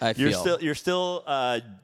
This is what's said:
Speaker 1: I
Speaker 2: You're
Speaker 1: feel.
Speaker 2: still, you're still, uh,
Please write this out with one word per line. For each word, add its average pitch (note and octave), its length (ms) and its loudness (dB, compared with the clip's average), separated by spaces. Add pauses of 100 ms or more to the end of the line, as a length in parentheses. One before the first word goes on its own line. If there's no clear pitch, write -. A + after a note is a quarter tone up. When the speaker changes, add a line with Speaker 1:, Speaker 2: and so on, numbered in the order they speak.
Speaker 1:
I A2+ 160 2
Speaker 2:
You're C#3 140 4
Speaker 1:
feel. F2+ 100 0
Speaker 2:
still, F3 200 2
you're D3+ 140 0
still, F3+ 500 -2
uh, B2+ 360 0 (220)